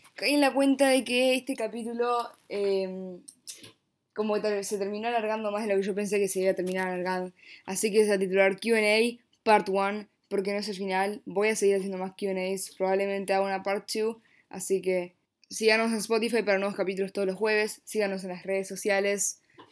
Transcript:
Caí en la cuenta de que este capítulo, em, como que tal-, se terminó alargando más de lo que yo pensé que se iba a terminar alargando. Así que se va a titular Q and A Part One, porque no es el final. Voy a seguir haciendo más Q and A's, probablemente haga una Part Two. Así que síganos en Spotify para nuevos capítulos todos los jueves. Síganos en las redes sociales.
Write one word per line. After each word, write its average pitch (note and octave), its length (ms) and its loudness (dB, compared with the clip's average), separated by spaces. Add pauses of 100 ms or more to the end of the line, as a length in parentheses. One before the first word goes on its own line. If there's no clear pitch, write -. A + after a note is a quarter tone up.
(140)
Caí B3+ 200 0
en D4 60 4
la C4+ 140 4
cuenta C4+ 340 4
de C4 160 4
que B3+ 300 2
este B3+ 220 -4
capítulo, A#3 760 -4 (180)
em, F#3+ 720 -4 (960)
como G#3+ 200 -2
que G#3 60 0
tal-, G#3 240 -2
se G#3 140 -4
terminó G#3 300 -6
alargando A3 420 -2
más G#3 160 -4
de G3 80 0
lo G3 60 2
que F#3+ 60 -2
yo G3+ 80 -4
pensé G#3 240 -2
que G3+ 100 2
se F#3+ 120 -2
iba F#3+ 120 2
a - 20 0
terminar F#3 340 -2
alargando. F#3 440 -2 (340)
Así G3 260 2
que G#3+ 120 6
se G#3 60 2
va G#3 40 4
a F#3+ 40 4
titular F#3+ 400 4
Q A3+ 180 2
and G#3+ 80 4 (360)
A - 40 -20 (180)
Part G#3 260 6
One, G3 400 -2 (200)
porque G3 240 -2
no G3+ 60 -2
es G#3 100 -6
el G3 80 -6
final. G3 480 -2
Voy G3+ 240 2
a A3 80 2
seguir G3 200 4
haciendo F#3+ 220 -4
más F#3+ 200 -6
Q G3 120 -4
and F#3+ 80 -2
A's, F#3+ 380 -4
probablemente G3 560 0
haga F#3+ 120 2
una F#3+ 180 -4
Part G3+ 280 -4
Two. A3 300 -4 (280)
Así F#3+ 340 -2
que F3+ 320 -2 (360)
síganos A3 420 4
en A3 60 -2
Spotify A3+ 440 0
para G3 160 2
nuevos G3 180 -4
capítulos F#3+ 360 -4
todos G3+ 140 -2
los F#3+ 100 -2
jueves. G#3+ 480 0
Síganos G3 380 -4
en F#3 80 -8
las F3+ 140 -12
redes F#3+ 240 -2
sociales. G3+ 720 0 (320)